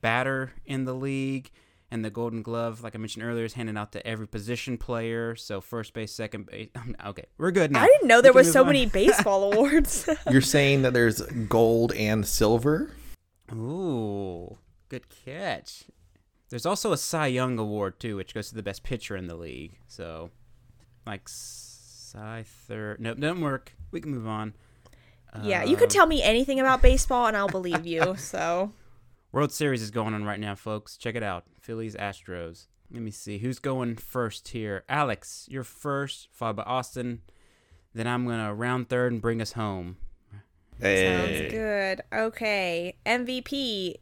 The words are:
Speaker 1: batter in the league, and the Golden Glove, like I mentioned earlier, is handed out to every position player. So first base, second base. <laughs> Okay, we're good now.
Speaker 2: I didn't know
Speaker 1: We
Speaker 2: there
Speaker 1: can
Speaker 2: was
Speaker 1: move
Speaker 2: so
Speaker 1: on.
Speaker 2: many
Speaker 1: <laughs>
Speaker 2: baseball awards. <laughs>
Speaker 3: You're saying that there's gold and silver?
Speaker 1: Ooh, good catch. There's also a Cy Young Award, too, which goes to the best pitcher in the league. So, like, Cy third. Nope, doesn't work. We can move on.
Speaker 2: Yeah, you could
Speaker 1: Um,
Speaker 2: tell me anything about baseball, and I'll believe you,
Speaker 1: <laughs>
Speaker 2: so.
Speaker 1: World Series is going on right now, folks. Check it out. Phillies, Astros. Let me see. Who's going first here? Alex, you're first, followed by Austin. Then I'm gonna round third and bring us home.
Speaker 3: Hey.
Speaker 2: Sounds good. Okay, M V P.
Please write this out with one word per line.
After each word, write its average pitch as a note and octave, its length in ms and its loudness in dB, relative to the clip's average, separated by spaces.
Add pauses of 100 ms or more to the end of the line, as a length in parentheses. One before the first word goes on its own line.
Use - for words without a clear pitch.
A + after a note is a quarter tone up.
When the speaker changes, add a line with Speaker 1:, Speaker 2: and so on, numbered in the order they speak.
Speaker 1:
batter C3 520 0 (140)
in C3+ 180 -4
the B2+ 100 -4
league, C3+ 560 -6 (400)
and A2+ 140 -6
the A2 60 -6
Golden A2+ 320 -6
Glove, A#2 400 -6
like A2 120 -12
I A#2 40 -10
mentioned A2 260 -10
earlier, A#2 220 -4
is A2 80 -8
handed A2+ 220 -6
out G#2+ 160 -8
to - 140 -10
every A2 220 -6
position A#2 500 -6
player. A#2 560 -4
So G2+ 280 -8
first A2+ 320 -10
base, A2 180 -8
second G#2+ 340 -10
base. G#2+ 280 -14
<laughs> B2 320 -10
Okay, G2+ 180 -12 (120)
we're E3+ 140 0
good E3+ 220 4
now. C#3+ 100 6
Speaker 2:
I D#4 40 8
didn't B4+ 220 10
know A#3 100 10
Speaker 1:
We B3 40 8
Speaker 2:
there C4 100 12
Speaker 1:
can B3+ 60 12
Speaker 2:
was B3+ 100 12
Speaker 1:
move - 40 2
Speaker 2:
so C4 80 8
Speaker 1:
on. C4 60 10
Speaker 2:
many C#4 200 4
Speaker 1:
<laughs> F#3+ 140 2
Speaker 2:
baseball G3+ 520 4
awards. C#4+ 560 4 (100)
<laughs> - 120 -6
Speaker 3:
You're C3 120 8
saying C#3 400 4
that B2+ 120 2
there's A#2 280 4
gold A#2 680 2
and G#2+ 340 0
silver? B2 640 2 (600)
Speaker 1:
Ooh, A2 1040 -6 (300)
good B2+ 200 -14
catch. C#3+ 760 -12 (680)
There's A#2+ 160 -6
also F#3+ 260 0
a D3 60 0
Cy D#3 300 -2
Young B2+ 300 0
Award, G#2 400 -4
too, A2 180 -6
which F#2+ 180 -10
goes G#2+ 160 -8
to - 40 -20
the A2 80 -8
best G2 220 -8
pitcher G#2+ 320 -6
in F#2 100 -8
the E2+ 100 -10
league. D#2 420 -14 (100)
So, E2 420 -14 (760)
like, G2+ 220 -12
Cy - 1160 -16
third. G#2+ 540 -10
Nope, A2+ 180 -6
doesn't E3 220 -4
work. C#3 320 -6 (180)
We E3 100 -8
can D3+ 120 -10
move A#2 140 -8
on. G#2+ 280 -6 (880)
Speaker 2:
Yeah, F#3+ 220 0
you D#4 120 2
could A#4+ 140 6
Speaker 1:
Um, - 0 -
Speaker 2:
tell F#4 160 8
me D#4 160 2
anything C4 380 2
about C4 200 4
baseball, B3+ 460 6
and A3 100 0
I'll G3+ 120 0
believe F3 380 -4
you, E3+ 280 0
Speaker 1:
<laughs> F#3+ 40 -8
Speaker 2:
so. F3 540 -4 (600)
Speaker 1:
World C#3+ 200 0
Series C3 300 -2
is G#2+ 80 -8
going A2 240 -2
on G#2 80 -4
right G#2 160 -4
now, G#2 160 -6
folks. G#2+ 420 -10
Check A#2 200 -8
it A2 80 -4
out. F2+ 180 -4 (180)
Phillies, A2+ 360 -10
Astros. F2+ 720 -10 (240)
Let A#2 100 -10
me A2 80 -6
see. G#2 280 -12
Who's B2 200 -6
going B2+ 380 -4
first - 520 -8
here? G#2 400 -8
Alex, C#3 600 -4
you're C3 140 -8
first, C#3 680 -8
followed A2+ 260 -6
by G#2 60 -8
Austin. B2 600 -6 (720)
Then A2+ 140 -6
I'm B2 220 -2
gonna A2 260 -4
round B2 340 -4
third B2 240 0
and A2+ 80 -4
bring A2+ 220 -2
us - 100 -8
home. F#2+ 440 -6 (840)
Speaker 3:
Hey. F#2+ 240 4 (440)
Speaker 2:
Sounds - 40 -6
good. G3+ 500 -4 (100)
Okay, G3+ 840 -4 (100)
M A#3+ 220 0
V B3+ 160 -4
P. A3 600 -4